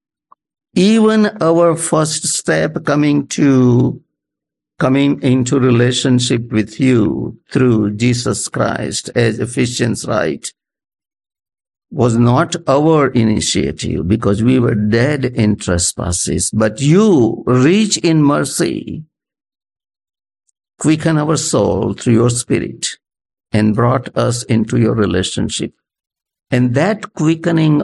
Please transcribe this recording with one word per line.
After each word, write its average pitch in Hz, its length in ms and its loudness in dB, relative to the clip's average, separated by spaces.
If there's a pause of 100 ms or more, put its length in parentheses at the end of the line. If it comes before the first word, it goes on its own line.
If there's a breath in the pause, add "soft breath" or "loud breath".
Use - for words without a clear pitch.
(720)
Even 220 540 4 (120)
our 165 360 4
first 156 500 -2
step 160 600 -4
coming 147 420 0 (100)
to, 127 640 2 (760)
coming 139 420 0
into 131 380 0
relationship 123 920 0
with 107 280 -4
you 120 580 0 (140)
through 110 400 2
Jesus 117 560 -2
Christ, - 680 -6
as 113 240 0
Ephesians 120 680 -2
write, 90 460 -4 (1400)
was 120 260 0
not 127 380 2 (120)
our 151 420 2
initiative 87 1000 -2
because 104 340 0
we 127 160 2
were 120 180 0
dead 117 500 0
in 113 300 0
trespasses, 87 920 -4
but 107 320 -2
you, 160 640 2
rich 165 520 2
in 160 260 2
mercy, 147 800 -2 (1800)
quicken 156 380 0
our 151 200 -2
soul 101 580 -2
through 120 180 0
your 113 160 4
Spirit - 680 -6 (520)
and 107 220 2
brought 123 420 -2
us 117 280 -2
into 117 340 -2
your 113 160 2
relationship. 95 800 -2 (800)
And 127 240 2
that 196 400 -2
quickening 160 680 0